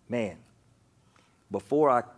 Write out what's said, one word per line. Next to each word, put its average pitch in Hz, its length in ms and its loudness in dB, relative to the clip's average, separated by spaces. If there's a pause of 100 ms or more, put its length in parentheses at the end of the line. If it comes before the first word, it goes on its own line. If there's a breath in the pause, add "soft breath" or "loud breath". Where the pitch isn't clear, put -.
"Man, 110 300 -8 (1120 soft breath)
before 139 400 0
I 120 140 2 (140)